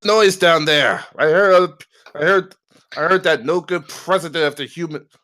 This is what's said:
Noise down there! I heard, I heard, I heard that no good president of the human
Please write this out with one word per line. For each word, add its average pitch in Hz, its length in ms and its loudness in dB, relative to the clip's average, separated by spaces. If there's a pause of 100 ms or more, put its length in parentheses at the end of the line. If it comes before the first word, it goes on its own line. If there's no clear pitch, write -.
Noise 208 340 2
down 165 280 2
there! 143 400 0 (120)
I 143 80 0
heard, 180 600 2 (300)
I - 40 -16
heard, 185 360 0 (420)
I 147 40 -6
heard 175 220 0
that 151 220 0
no 175 160 -2
good 175 260 -8
president 170 580 -4
of 139 100 -2
the 139 100 -10
human 160 420 -12 (160)